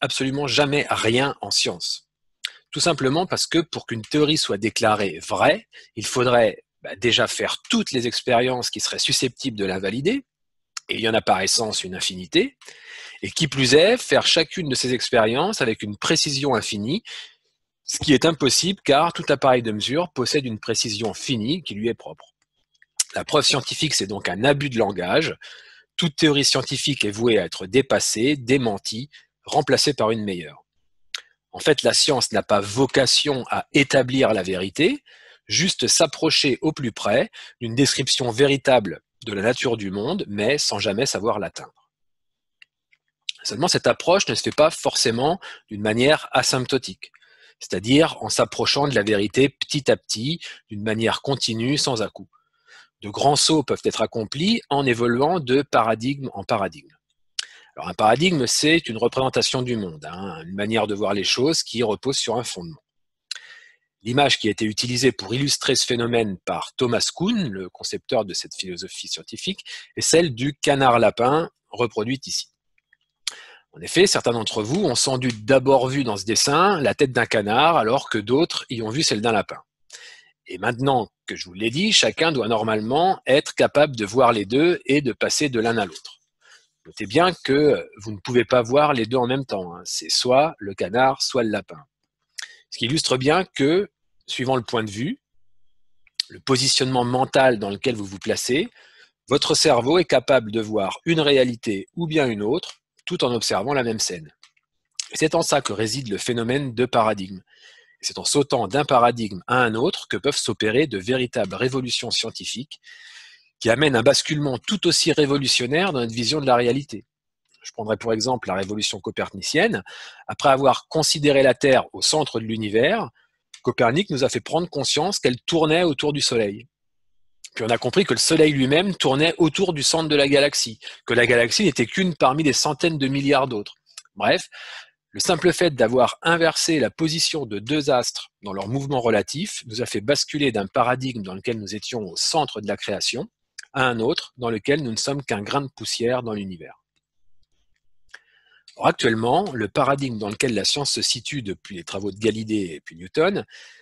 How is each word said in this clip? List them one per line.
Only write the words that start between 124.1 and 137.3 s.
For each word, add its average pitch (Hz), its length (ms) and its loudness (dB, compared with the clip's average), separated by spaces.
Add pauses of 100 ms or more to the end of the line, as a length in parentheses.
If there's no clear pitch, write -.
a 120 60 2
fait 127 100 -4
prendre 170 300 -4
conscience 151 480 -2
qu'elle 127 240 0
tournait 160 400 2
autour 147 320 0
du 139 80 -4
Soleil. 113 460 -2 (840)
Puis 117 100 -6
on 110 40 -2
a 120 80 4
compris 156 280 0
que 123 100 0
le 113 40 2
Soleil 156 340 4
lui-même 147 420 2
tournait 151 420 2
autour 175 380 2
du 143 80 -4
centre 160 260 0
de 147 80 2
la 143 120 4
galaxie, 139 500 2 (260)
que - 80 -4
la 120 140 6
galaxie 120 380 4
n'était 131 200 2
qu'une 180 300 -2
parmi 147 300 2
des 131 100 4
centaines 156 420 0
de 135 120 0
milliards 139 400 2
d'autres. 104 260 -8 (400)
Bref, 113 340 0 (640)
le 101 100 -6
simple 170 320 2
fait 165 220 0
d'avoir 120 480 4
inversé 165 560 2
la 113 120 2
position 160 540 -2